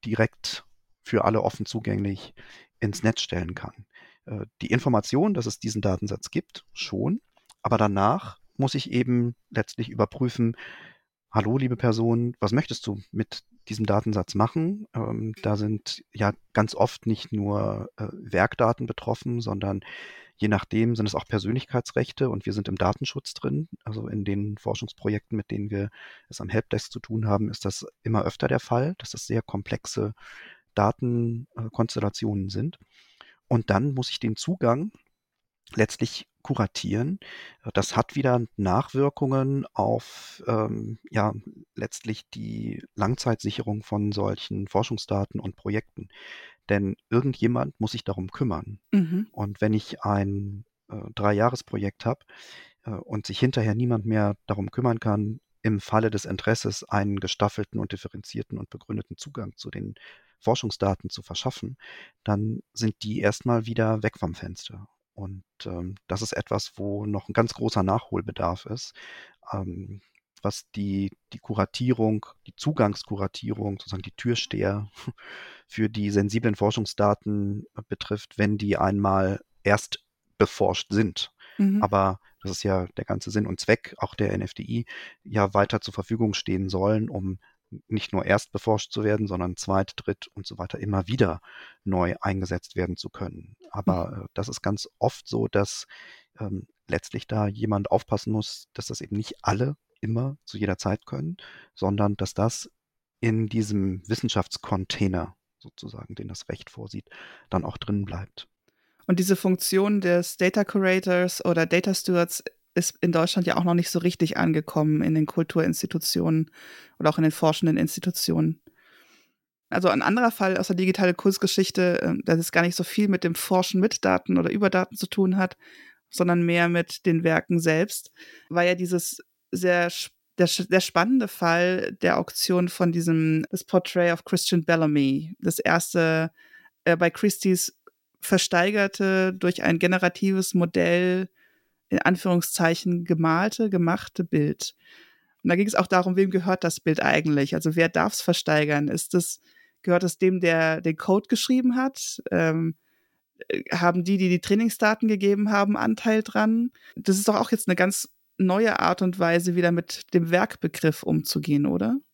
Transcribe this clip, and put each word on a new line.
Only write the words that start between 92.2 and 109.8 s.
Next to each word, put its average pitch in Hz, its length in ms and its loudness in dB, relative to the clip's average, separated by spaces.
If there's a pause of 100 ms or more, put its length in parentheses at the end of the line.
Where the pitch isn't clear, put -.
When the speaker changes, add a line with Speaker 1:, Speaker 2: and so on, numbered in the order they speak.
Speaker 1:
eingesetzt 95 560 -4
werden 90 180 -2
zu - 140 -12
können. 92 480 -12 (140)
Aber, 92 400 -2
Speaker 2:
Mhm. - 100 -12
Speaker 1:
äh, - 120 -12
das 107 140 -6
ist - 140 -10
ganz - 260 -4 (120)
oft - 280 -2
so, 110 220 -2
dass, - 360 -2 (540)
ähm, 95 280 -10 (200)
letztlich - 400 -6
da 107 200 0
jemand 104 440 -2
aufpassen - 400 0
muss, - 400 -6
dass - 160 -12
das - 140 -10
eben - 160 -6
nicht - 240 -6
alle 123 340 0 (240)
immer 120 460 -4
zu - 120 -14
jeder 98 200 0
Zeit - 280 -2
können, 151 300 -8 (400)
sondern 104 400 0
dass - 180 -6
das - 380 -2 (480)
in 113 280 0
diesem 101 600 -2
Wissenschaftscontainer 98 1300 -2 (220)
sozusagen, - 580 -16
den 104 140 -12
das - 180 -14
Recht - 220 -10
vorsieht, 107 400 -14 (400)
dann 92 160 0
auch - 100 -8
drin 101 300 -2
bleibt. - 420 -10 (600)
Speaker 2:
Und 180 120 4
diese 185 160 4
Funktion 196 640 2